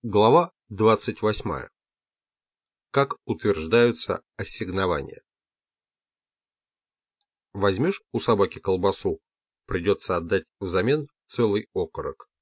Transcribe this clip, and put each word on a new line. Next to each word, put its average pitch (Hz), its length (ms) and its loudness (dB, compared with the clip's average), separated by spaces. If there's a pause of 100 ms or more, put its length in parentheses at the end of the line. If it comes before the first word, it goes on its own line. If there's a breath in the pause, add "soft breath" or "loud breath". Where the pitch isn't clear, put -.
Глава 113 480 4 (160)
двадцать 107 540 0
восьмая. 101 480 -4 (1200)
Как 139 360 0
утверждаются 104 1000 0 (120)
ассигнования. 92 840 -4 (2250)
Возьмешь 101 480 0 (100)
у 113 80 -2
собаки 101 380 0
колбасу, 92 640 -2 (480)
придется 92 500 -2
отдать 85 280 -2 (140)
взамен 117 480 0 (200)
целый 107 480 0
окорок. 78 560 -8 (100)